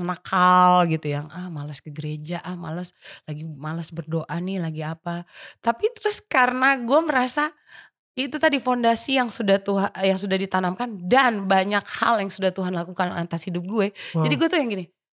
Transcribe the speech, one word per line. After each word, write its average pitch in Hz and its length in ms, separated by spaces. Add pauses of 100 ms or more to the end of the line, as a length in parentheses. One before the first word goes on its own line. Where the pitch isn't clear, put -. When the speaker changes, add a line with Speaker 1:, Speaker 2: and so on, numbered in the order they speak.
Speaker 1:
nakal 180 840
gitu, 156 240
yang, 147 180
"Ah, 180 220
malas 147 300
ke 156 100
gereja, 151 520
ah, 180 140
malas, 170 320 (380)
lagi 151 160
malas 156 480
berdoa 156 380 (100)
nih, 190 220
lagi 156 220
apa." 170 380 (400)
Tapi 233 340
terus - 280
karena 254 560
gue 247 240
merasa 294 460 (680)
itu 262 240
tadi 311 220
fondasi 247 580
yang 240 120
sudah 196 300
Tuha-, 196 300 (120)
yang 190 160
sudah 190 180
ditanamkan 185 680
dan 233 400
banyak 196 340 (180)
hal 226 220
yang 196 100
sudah 190 220
Tuhan 185 200
lakukan 180 400
atas 170 340
hidup 175 180
gue. 202 240 (220)
Speaker 2:
Wow. 160 120
Speaker 1:
Jadi 156 140
gue 320 120
tuh 349 100
yang 247 120
gini, 185 120 (320)